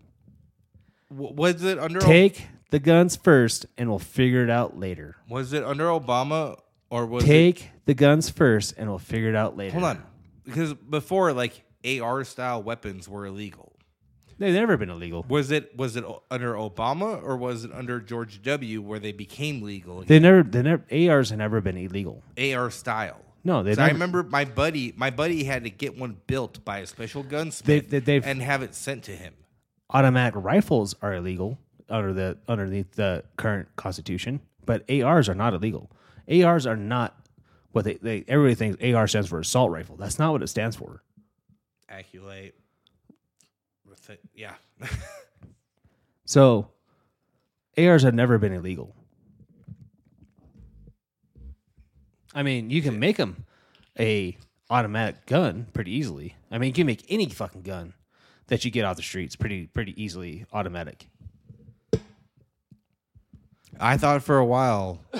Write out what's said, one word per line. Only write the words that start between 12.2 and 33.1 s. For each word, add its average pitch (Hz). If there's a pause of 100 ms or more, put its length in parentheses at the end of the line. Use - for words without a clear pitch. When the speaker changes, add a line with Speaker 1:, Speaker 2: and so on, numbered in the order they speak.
Speaker 1:
style 123
weapons 101
were 101
illegal. 98 (640)
Speaker 2:
They've 196
never 208
been 101
illegal. 85
Speaker 1:
Was 135
it, -
was 120
it 117
o-, 92
under 123
Obama 120
or 131
was 123
it 117
under 123
George 107
W 120
where 104
they 104
became 120
legal 92
Speaker 2:
They 151
Speaker 1:
again? 156
Speaker 2:
never, 180
they 120
never, 156
A 160
Rs 135
have 107
never 107
been 92
illegal. 90 (140)
Speaker 1:
A 135
R 123
style. 110 (240)
Speaker 2:
No, 165
they 98
Speaker 1:
'Cause 107
I 135
Speaker 2:
never 147
Speaker 1:
remember 180
my 139
buddy, 135
my 131
buddy 151
had 131
to 113
get 127
one 120
built 131
by 101
a 90
special 123
gunsmith 147
Speaker 2:
They, 143
they, -
they've 135
Speaker 1:
and 135
have 135
it 113
sent 131
to 101
him. 90 (580)
Speaker 2:
Automatic 127
rifles 110
are 101
illegal 92 (300)
under 104
the, 92 (100)
underneath 98
the 95 (120)